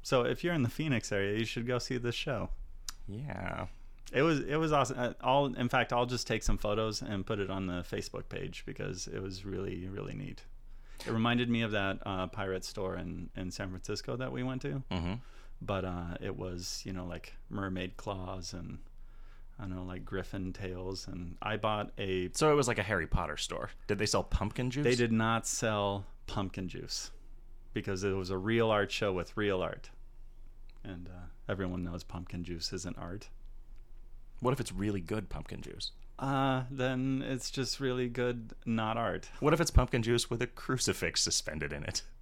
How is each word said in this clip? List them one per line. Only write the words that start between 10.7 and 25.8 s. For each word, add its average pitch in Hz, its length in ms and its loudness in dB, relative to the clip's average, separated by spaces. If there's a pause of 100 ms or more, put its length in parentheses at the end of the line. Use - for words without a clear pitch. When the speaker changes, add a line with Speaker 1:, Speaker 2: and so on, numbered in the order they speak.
Speaker 1:
It 113 60 -2
reminded 120 380 4
me 117 120 4
of 110 100 2
that, 98 340 2
uh, 92 220 0
pirate 95 380 -2
store 92 300 -2
in, 87 400 -6
in 92 160 -4
San 98 180 -4
Francisco 104 460 -4
that 127 160 -4
we 127 120 -2
went 127 200 -2
to. 143 180 -2 (100)
Speaker 2:
Mm-hmm. 90 220 0 (480)
Speaker 1:
But, 92 240 0
uh, 87 360 -4
it 98 160 -4
was, 87 480 -4
you 98 80 -4
know, 90 120 -4
like, 85 280 -8 (160)
mermaid 92 480 -2
claws 92 560 -6
and, 98 260 -8 (800)
I 107 40 -8
don't 95 120 -4
know, 90 80 -4
like, 92 220 -6
griffin 92 480 -2
tails. 92 540 -4
And 87 340 -6
I 107 160 0
bought 104 400 2
a 92 360 2
Speaker 2:
So 151 180 8
it 143 40 10
was 135 120 6
like 113 120 4
a 101 40 2
Harry 92 240 2
Potter 76 300 2
store. - 320 -2 (180)
Did 101 120 4
they 107 60 4
sell 98 180 6
pumpkin 123 480 2
juice? 143 140 0
Speaker 1:
They 123 100 8
did 120 160 6
not 113 340 6
sell 101 600 2 (220)